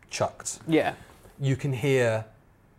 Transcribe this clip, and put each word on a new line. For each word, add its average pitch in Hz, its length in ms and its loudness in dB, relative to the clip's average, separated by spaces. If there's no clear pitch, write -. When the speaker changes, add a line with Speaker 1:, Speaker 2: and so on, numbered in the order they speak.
Speaker 1:
chucked. - 560 -4
Speaker 2:
Yeah. 156 280 2
Speaker 1:
You 135 160 2
can 139 160 -2
hear 120 540 2